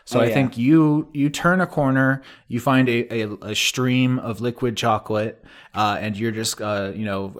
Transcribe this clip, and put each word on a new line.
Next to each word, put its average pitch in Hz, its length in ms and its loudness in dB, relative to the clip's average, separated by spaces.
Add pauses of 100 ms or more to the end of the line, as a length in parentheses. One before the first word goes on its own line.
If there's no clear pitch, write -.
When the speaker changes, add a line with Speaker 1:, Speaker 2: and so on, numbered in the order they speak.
Speaker 1:
So 123 160 0
Speaker 2:
Oh, - 20 4
Speaker 1:
I 117 40 2
Speaker 2:
yeah. 117 80 0
Speaker 1:
think 131 220 0
you, 151 540 4
you 143 180 0
turn 175 300 0
a 180 80 0
corner, 135 540 0 (260)
you 120 140 -6
find 131 260 4
a, 120 260 0
a, 104 360 -6
a 107 60 -4
stream 127 640 2
of 104 200 -8
liquid 117 380 -2
chocolate, 110 680 -2 (320)
uh, 104 240 0
and 107 180 -4
you're 113 140 -2
just, 110 300 -6
uh, 101 340 -4
you 110 80 -6
know, 98 360 -6